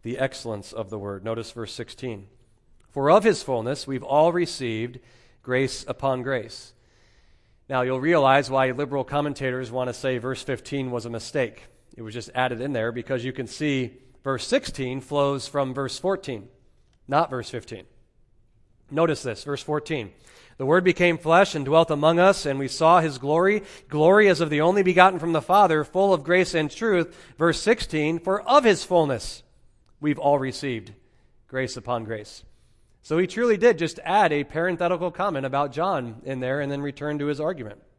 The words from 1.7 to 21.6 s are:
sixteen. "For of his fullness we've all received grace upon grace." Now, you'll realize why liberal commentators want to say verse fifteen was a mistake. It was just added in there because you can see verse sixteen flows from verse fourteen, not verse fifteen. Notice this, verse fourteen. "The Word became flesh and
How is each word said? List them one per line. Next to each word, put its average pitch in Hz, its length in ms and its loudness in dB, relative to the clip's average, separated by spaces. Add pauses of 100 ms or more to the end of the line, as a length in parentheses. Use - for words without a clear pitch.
sixteen. 110 560 -12 (600)
"For 139 200 0
of 202 140 6
his 208 180 2
fullness 127 440 -4
we've 135 160 -6
all 151 300 4
received 123 680 -4 (420)
grace 127 460 -2
upon 131 340 -4
grace." 117 520 -8 (960)
Now, 131 140 -2
you'll 127 180 -2
realize 139 500 4
why 131 220 2
liberal 135 320 -4
commentators 131 680 -4
want 127 160 -4
to 117 60 -6
say 131 240 -4
verse 123 240 -6
fifteen 131 480 -6
was 117 160 -6
a 120 40 -10
mistake. 117 540 -6 (320)
It 117 60 -14
was 110 120 -12
just 120 200 -10
added 123 260 -2
in 139 140 -4
there 117 180 -2
because 120 320 -6
you 131 80 -6
can 120 140 -8
see 135 500 -4 (260)
verse 135 240 -4
sixteen 135 540 -4
flows 139 480 -2
from 139 240 -2
verse 131 260 -6
fourteen, 143 500 -6 (600)
not 151 220 0
verse 123 180 -8
fifteen. 110 380 -14 (1040)
Notice 156 320 0
this, 117 220 -8
verse 143 180 -8
fourteen. 147 500 -6 (440)
"The 131 100 -4
Word 180 180 4
became 175 320 4
flesh 170 380 4
and 143 100 -4